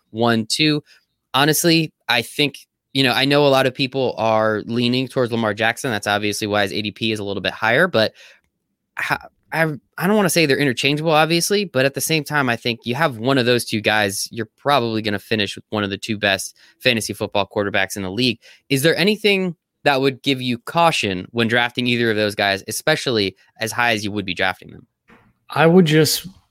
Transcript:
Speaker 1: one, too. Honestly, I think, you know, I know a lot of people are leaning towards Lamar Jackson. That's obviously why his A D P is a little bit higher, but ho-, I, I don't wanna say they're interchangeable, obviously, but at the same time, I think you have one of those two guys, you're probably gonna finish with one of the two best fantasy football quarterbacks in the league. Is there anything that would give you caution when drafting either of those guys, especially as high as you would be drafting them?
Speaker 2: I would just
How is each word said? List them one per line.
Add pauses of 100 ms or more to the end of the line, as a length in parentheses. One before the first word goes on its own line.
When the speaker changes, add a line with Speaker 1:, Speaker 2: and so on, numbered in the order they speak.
(120)
Speaker 1:
one,
too. (500)
Honestly, (160)
I
think, (260)
you
know,
I
know
a
lot
of
people
are
leaning
towards
Lamar
Jackson.
That's
obviously
why
his
A
D
P
is
a
little
bit
higher,
but (840)
ho-, (380)
I, (240)
I
don't
wanna
say
they're
interchangeable,
obviously,
but
at
the
same
time,
I
think
you
have
one
of
those
two
guys,
you're
probably
gonna
finish
with
one
of
the
two
best (220)
fantasy
football
quarterbacks
in
the
league. (300)
Is
there
anything (280)
that
would
give
you
caution
when
drafting
either
of
those
guys,
especially (220)
as
high
as
you
would
be
drafting
them? (640)
Speaker 2:
I
would
just (240)